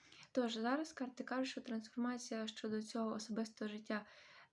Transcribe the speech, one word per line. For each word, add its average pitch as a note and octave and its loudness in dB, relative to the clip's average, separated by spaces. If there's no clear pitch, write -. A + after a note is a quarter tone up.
Тож A3+ 4
зараз C4+ 4
карти B3+ -4
кажуть, C4 2
що C4 -4
трансформація A3+ 0
щодо A3 0
цього A3 0
особистого A3 0
життя, G#3+ -2